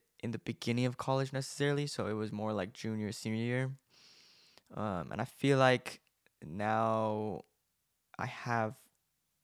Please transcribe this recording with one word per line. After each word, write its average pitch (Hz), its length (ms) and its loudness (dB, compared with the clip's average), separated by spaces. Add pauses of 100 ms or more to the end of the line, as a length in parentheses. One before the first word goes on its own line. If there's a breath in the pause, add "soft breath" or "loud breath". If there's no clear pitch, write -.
(200)
in 117 100 -4
the 117 80 -4
beginning 120 480 0
of 123 100 -2
college 135 360 0
necessarily, 143 560 0
so 104 180 -2
it 104 80 0
was 107 180 -2
more, 107 200 -2
like, 101 200 -2
junior, 107 400 -2
senior 110 300 -2
year. 127 280 0 (1040 soft breath)
Um, 95 380 -4
and 101 80 -4
I 117 40 0
feel 139 340 2
like 127 420 4 (440)
now 107 1000 0 (760)
I - 80 -4
have 117 480 -2 (680)